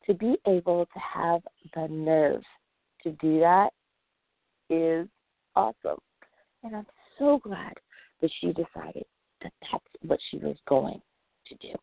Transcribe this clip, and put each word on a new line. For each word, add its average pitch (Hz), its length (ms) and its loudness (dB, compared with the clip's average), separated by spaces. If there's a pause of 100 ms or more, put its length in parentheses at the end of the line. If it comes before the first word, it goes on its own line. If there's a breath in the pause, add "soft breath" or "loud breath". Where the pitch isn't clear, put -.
to 202 80 4
be 226 320 0
able 175 400 2
to - 120 -18
have 170 440 -2 (320)
the 160 120 -6
nerve 156 560 2 (600)
to 160 100 -4
do 156 260 2
that 180 320 6 (1000)
is 165 360 0 (480)
awesome. - 440 -2 (640)
And 220 120 -12
I'm 214 120 -12 (320)
so 285 180 6
glad - 420 -10 (420 soft breath)
that 160 180 0
she 175 80 -2
decided 160 580 -6 (360)
that - 120 -14 (180)
that's - 140 -8 (160)
what 165 180 -2 (100)
she 147 80 -10
was 147 280 -6
going 139 360 0 (440)
to - 100 -20
do. - 280 -18